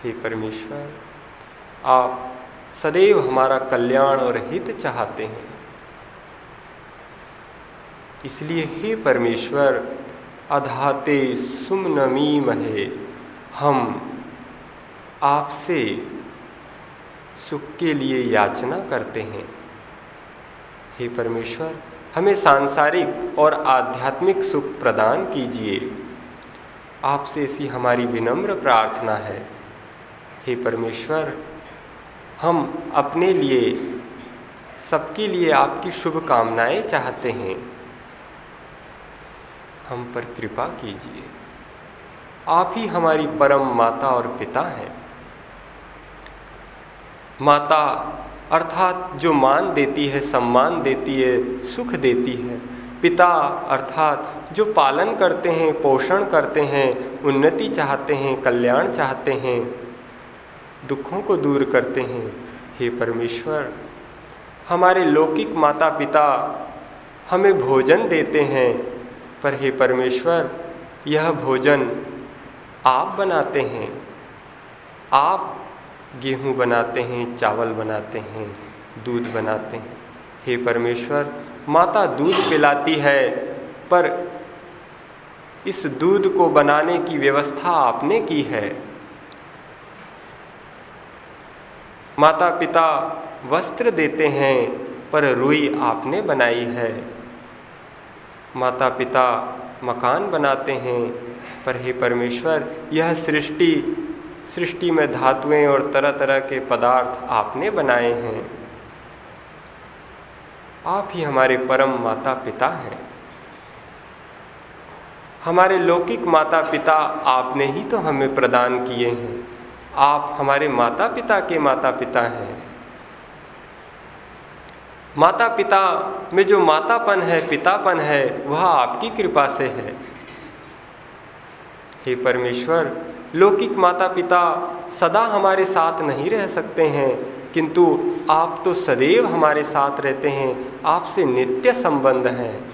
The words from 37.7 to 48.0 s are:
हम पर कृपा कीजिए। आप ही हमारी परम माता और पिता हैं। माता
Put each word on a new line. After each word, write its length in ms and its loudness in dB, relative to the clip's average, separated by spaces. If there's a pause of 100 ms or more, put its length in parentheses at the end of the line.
हम 260 -10
पर 60 -6
कृपा 440 -8
कीजिए। 580 -12 (1200)
आप 280 2
ही 120 -4
हमारी 400 2
परम 380 4
माता 440 0
और 180 0
पिता 340 -4
हैं। 440 -10 (2250)
माता 720 2 (400)